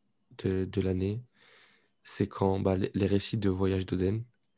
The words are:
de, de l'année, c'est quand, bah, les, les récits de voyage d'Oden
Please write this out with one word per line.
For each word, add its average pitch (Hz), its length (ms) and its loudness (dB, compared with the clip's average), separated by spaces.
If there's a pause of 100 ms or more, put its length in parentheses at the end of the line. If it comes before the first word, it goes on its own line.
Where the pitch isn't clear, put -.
(440)
de, 95 220 0
de 92 160 -2
l'année, 95 420 0 (800)
c'est - 240 -2
quand, 98 320 0
bah, 95 160 2
les, 95 180 0
les 98 140 2
récits 101 300 0
de 101 120 2
voyage 95 360 0
d'Oden 98 400 0 (320)